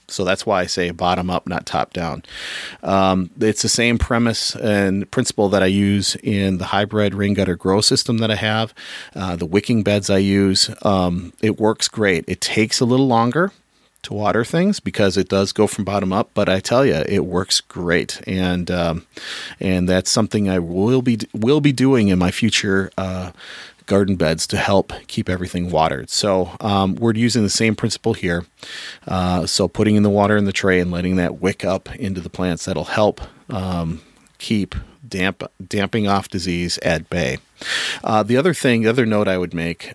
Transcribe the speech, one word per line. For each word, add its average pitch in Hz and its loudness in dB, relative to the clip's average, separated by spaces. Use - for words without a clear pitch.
So - -6
that's 92 0
why 101 2
I 90 -2
say 87 -2
bottom 90 -2
up, - -4
not - -6
top - -4
down. 165 -6
Um, 95 2
it's 107 2
the 117 -2
same 117 2
premise 117 0
and 101 0
principle 113 0
that 95 4
I - 4
use 98 2
in 98 0
the 90 -4
hybrid 104 0
rain 101 0
gutter 92 0
grow 95 2
system 120 0
that 113 0
I 107 0
have, 110 -2
uh, 95 -4
the 87 -4
wicking 104 0
beds 104 0
I 98 4
use. 98 2
Um, 90 0
it 107 0
works 107 0
great. 98 0
It 95 -4
takes - 0
a 131 2
little 127 2
longer 123 2
to - -12
water 104 0
things 185 0
because 98 0
it 95 0
does 98 2
go 107 2
from 101 -2
bottom 98 -2
up, 104 -2
but 101 2
I 92 2
tell 131 2
ya, 80 2
it 98 0
works 90 -2
great. 87 -2
And, 90 -2
um, 85 -2
and 92 0
that's 92 2
something 104 0
I 92 0
will 98 0
be, 120 0
will 123 2
be 143 4
doing 127 4
in 95 4
my 90 4
future, 95 0
uh, 92 -6
garden 98 2
beds 82 0
to - -4
help - 2
keep - -6
everything 90 -4
watered. 80 0
So, 92 0
um, 98 0
we're 117 2
using 113 2
the 101 2
same 110 0
principle 113 -2
here. 87 -2
Uh, 90 0
so - 2
putting 107 2
in 104 6
the 104 4
water 101 4
in 104 2
the 98 -2
tray 92 2
and 90 0
letting 90 -2
that 87 0
wick 98 -2
up 95 -4
into 95 -6
the 85 -10
plants, 90 -4
that'll 85 -4
help, - 0
um, 87 -4
keep 104 -2
damp-, 95 -2
damping 104 -2
off 98 0
disease 87 -4
at 82 -2
bay. 67 -2
Uh, 107 2
the 117 2
other 160 2
thing, 120 2
the 110 4
other 120 2
note 104 0
I 92 0
would 87 -4
make, 85 -6